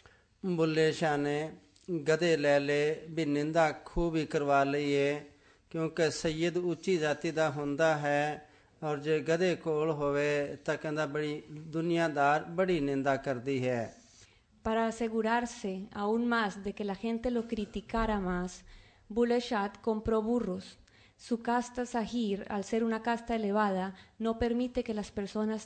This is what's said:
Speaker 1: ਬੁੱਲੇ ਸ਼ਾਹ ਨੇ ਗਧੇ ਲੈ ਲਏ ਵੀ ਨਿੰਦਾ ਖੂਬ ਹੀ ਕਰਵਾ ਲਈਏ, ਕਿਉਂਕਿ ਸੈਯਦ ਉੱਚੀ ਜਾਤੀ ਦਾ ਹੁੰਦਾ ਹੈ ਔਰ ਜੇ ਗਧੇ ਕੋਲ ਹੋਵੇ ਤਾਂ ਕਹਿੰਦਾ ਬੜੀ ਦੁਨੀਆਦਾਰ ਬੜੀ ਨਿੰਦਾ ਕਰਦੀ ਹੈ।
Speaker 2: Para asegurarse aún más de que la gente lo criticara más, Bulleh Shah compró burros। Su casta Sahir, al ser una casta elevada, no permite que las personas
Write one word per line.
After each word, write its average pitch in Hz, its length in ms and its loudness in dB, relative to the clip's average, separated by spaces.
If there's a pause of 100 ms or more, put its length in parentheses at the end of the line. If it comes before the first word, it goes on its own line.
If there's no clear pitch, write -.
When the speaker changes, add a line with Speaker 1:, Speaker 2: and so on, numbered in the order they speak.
(460)
Speaker 1:
ਬੁੱਲੇ 160 460 4
ਸ਼ਾਹ 151 260 2
ਨੇ 143 340 -2 (580)
ਗਧੇ 160 280 4
ਲੈ 143 220 4
ਲਏ 147 500 0
ਵੀ 160 160 -2
ਨਿੰਦਾ 151 460 2 (140)
ਖੂਬ 170 300 -2
ਹੀ 156 100 0
ਕਰਵਾ 143 380 2
ਲਈਏ, 143 580 2 (480)
ਕਿਉਂਕਿ 160 420 0
ਸੈਯਦ 160 460 0
ਉੱਚੀ 180 400 0
ਜਾਤੀ 151 340 0
ਦਾ 156 180 2
ਹੁੰਦਾ 147 480 2
ਹੈ 147 520 0 (340)
ਔਰ 151 140 -2
ਜੇ 151 220 0
ਗਧੇ 165 360 2
ਕੋਲ 160 360 0
ਹੋਵੇ 143 760 0
ਤਾਂ 151 120 0
ਕਹਿੰਦਾ 156 280 -2
ਬੜੀ 151 460 -4
ਦੁਨੀਆਦਾਰ 156 920 2
ਬੜੀ 175 360 0
ਨਿੰਦਾ 139 360 2
ਕਰਦੀ 131 520 -2
ਹੈ। 117 280 -2 (760)
Speaker 2:
Para 226 260 0
asegurarse 226 840 -2
aún 214 420 0
más 226 400 0
de 196 100 -6
que 208 140 -6
la 196 80 -2
gente 226 400 -2
lo 233 60 0
criticara 220 800 -2
más, 180 320 -2 (600)
Bulleh 240 260 2
Shah 208 320 -2 (180)
compró 220 320 0
burros। 214 420 -2 (640)
Su 233 100 -2
casta 240 480 -2
Sahir, 220 540 -2
al 208 240 -6
ser 226 200 0
una 226 160 0
casta 233 360 -2
elevada, 196 560 0 (340)
no 226 180 0
permite 240 400 0
que 226 100 -4
las 208 260 -6
personas 214 460 -2